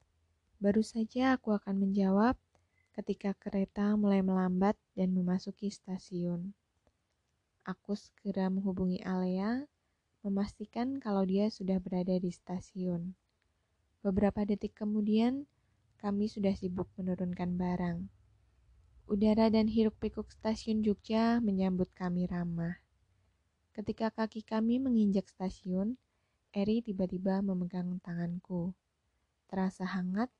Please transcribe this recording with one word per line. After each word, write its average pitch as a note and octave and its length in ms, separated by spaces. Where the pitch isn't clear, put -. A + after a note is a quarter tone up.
Baru G3+ 240
saja B3+ 480
aku G#3+ 240
akan G3 320
menjawab G3+ 480
ketika G3+ 400
kereta G3+ 560
mulai G3 320
melambat F#3 480
dan F#3 160
memasuki F#3 560
stasiun. F3+ 880
Aku - 320
segera F#3+ 560
menghubungi F#3 560
Alea, F#3 640
memastikan G#3 720
kalau G3+ 240
dia G3 320
sudah F#3+ 240
berada F#3 400
di F3+ 160
stasiun. F3+ 800
Beberapa G3+ 480
detik G3+ 240
kemudian, G#3+ 720
kami G3+ 240
sudah G3 320
sibuk F3+ 400
menurunkan F3+ 560
barang. F3+ 560
Udara G#3+ 480
dan A3 160
hiruk-pikuk A3 640
stasiun A3 480
Jogja A3 560
menyambut F#3+ 560
kami F3+ 320
ramah. F3 560
Ketika A3 320
kaki A3 320
kami A3+ 400
menginjak G#3+ 480
stasiun, F#3+ 720
Eri G#3+ 320
tiba-tiba F#3+ 640
memegang F3+ 560
tanganku. F3 720
Terasa F#3+ 400
hangat F#3 540